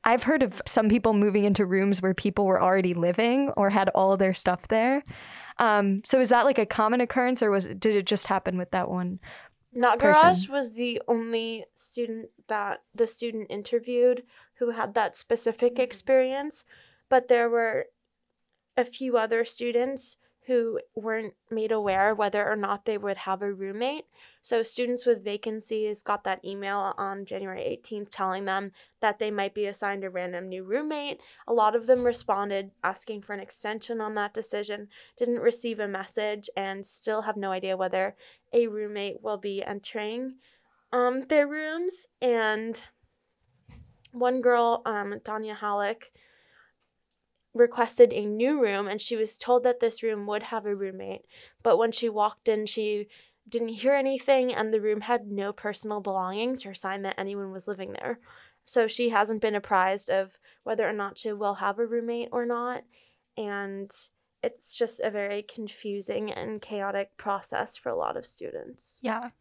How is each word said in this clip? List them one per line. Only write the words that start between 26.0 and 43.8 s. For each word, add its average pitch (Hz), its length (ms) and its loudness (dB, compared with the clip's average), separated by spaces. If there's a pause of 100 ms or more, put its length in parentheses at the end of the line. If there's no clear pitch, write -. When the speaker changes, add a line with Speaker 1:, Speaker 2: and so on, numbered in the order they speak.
Speaker 2:
got 208 220 -2
that 190 200 -4
email 196 540 -4
on 196 280 -6
January 190 360 -8
eighteenth 208 480 -6
telling 190 360 -4
them 196 260 -4 (300)
that 208 180 2
they 214 100 -2
might 202 240 -4
be 208 140 -4
assigned 196 360 -6
a 190 60 -6
random 180 400 -8
new 185 140 -10
roommate. 285 580 -4 (260)
A 226 60 0
lot 214 220 4
of 226 100 0
them 247 180 4
responded 202 680 -2 (120)
asking 202 380 -6
for 208 120 -12
an 202 60 -8
extension 214 600 -8
on 214 140 -6
that 208 180 -4
decision, 208 540 -6 (280)
didn't 240 240 0
receive 233 400 0
a 208 80 -2
message, 208 720 -6
and 196 280 -6
still - 360 -4
have 214 160 -4
no 196 140 -4
idea 190 260 -2
whether 190 380 -2 (360)
a 233 140 4
roommate 208 560 -6
will 214 160 -4
be 196 260 -6
entering, 226 720 -8 (540)
um, 247 380 0
their 302 160 6
rooms. 311 600 -6 (120)
And 220 640 0 (1300)